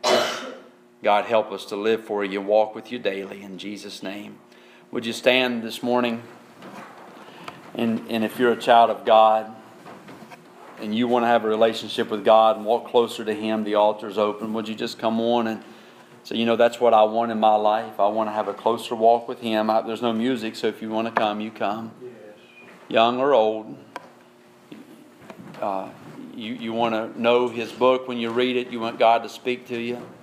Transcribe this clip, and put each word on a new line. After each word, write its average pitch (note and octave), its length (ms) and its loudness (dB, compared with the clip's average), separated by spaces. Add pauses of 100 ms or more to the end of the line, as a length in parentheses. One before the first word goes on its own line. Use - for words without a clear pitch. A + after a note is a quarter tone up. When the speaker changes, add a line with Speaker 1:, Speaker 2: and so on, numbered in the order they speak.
Speaker 1:
<coughs> - 1000 -4
God, G#2 220 2
help A2 280 0
us F#2+ 140 -10
to G#2+ 100 -8
live A2 280 0
for G#2 180 -4
you G2+ 180 -4
and G2 80 -6
walk G#2+ 260 2
with A2+ 180 -14
you B2 60 -6
daily G2 440 -6
in F#2+ 140 -14
Jesus' G2 460 -12
name. G#2 360 -12 (520)
Would A2+ 160 -6
you A#2 60 -2
stand B2 500 2
this A2 200 -10
morning? A#2+ 400 0 (1500)
And, A2+ 360 -2
and A2+ 140 -2
if G#2+ 140 -4
you're A#2+ 140 4
a A2+ 40 -4
child A#2 340 6
of G#2+ 160 -8
God A2 480 6 (1300)
and G#2+ 140 -4
you A#2+ 140 0
want A#2+ 160 4
to - 40 2
have A#2 160 4
a A2 40 0
relationship A2+ 640 0
with G#2+ 140 -4
God A2 320 8
and G#2+ 80 -10
walk A2+ 240 0
closer A#2 360 0
to G#2+ 100 -2
Him, A2 300 -2
the G#2 100 -2
altar's G#2+ 420 0
open. G#2+ 380 -2
Would A2 140 -6
you A2 60 -8
just A#2 240 -8
come A2+ 220 -2
on A#2 260 0
and A2 160 -6 (600)
say, - 140 -10
"You A#2 100 0
know, A#2 100 2
that's A#2 240 2
what A#2 140 6
I A2 80 8
want A2+ 300 2
in G#2+ 80 -4
my A2 160 6
life. G#2+ 440 0
I G2+ 80 4
want A2 200 -2
to G#2 40 -6
have G#2+ 160 -2
a G2+ 60 -4
closer A#2 400 -2
walk A#2 340 4
with B2 120 -10
Him." A2 280 -2
I, A2 140 2
there's A2+ 200 -6
no A#2+ 100 0
music, A2+ 440 -4
so - 120 -4
if G#2+ 120 -6
you A2 80 -10
want A2 200 -4
to A2+ 40 -10
come, G#2+ 280 -4
you A2 100 -10
come. A2 500 -8
Speaker 2:
Yes. - 120 -16 (760)
Speaker 1:
Young A#2+ 320 0
or C#3 140 2
old, A2 420 0 (1800)
uh, G2 300 -4 (440)
you, A#2 200 -10
you A2+ 180 -8
want A2+ 220 0
to A2 260 -6
know A#2+ 280 4
His A2+ 220 -8
book B2+ 380 2
when B2 80 -6
you A#2 140 -4
read B2 260 0
it. B2 140 -4
You A#2+ 100 -8
want A2+ 180 -4
God A2+ 260 6
to A2 40 -12
speak B2 400 -8
to A#2+ 100 -6
you. A#2+ 220 -6 (220)